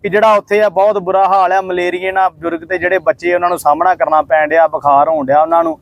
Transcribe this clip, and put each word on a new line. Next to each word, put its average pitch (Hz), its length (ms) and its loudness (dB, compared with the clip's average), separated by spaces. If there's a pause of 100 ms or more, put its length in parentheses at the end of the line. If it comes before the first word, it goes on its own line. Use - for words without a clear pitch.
ਕਿ 202 60 -6
ਜਿਹੜਾ 214 260 2
ਉੱਥੇ 208 280 0
ਆ 208 60 2
ਬਹੁਤ 196 300 0
ਬੁਰਾ 190 300 0
ਹਾਲ 185 240 2
ਆ। 190 80 0
ਮਲੇਰੀਏ 180 520 -4
ਨਾਲ 190 180 0
ਬਜ਼ੁਰਗ 165 340 -8
ਤੇ 180 140 -6
ਜਿਹੜੇ 180 200 -2
ਬੱਚੇ 165 360 -2
ਉਹਨਾਂ 175 140 -2
ਨੂੰ 175 100 -4
ਸਾਹਮਣਾ 165 360 0
ਕਰਨਾ 156 280 0
ਪੈਣ 156 260 0
ਡਿਆ, 160 200 2
ਬੁਖਾਰ 143 400 2
ਹੋਣ 151 180 -2
ਡਿਆ 139 160 2
ਉਹਨਾਂ 165 220 0
ਨੂੰ। 320 180 -4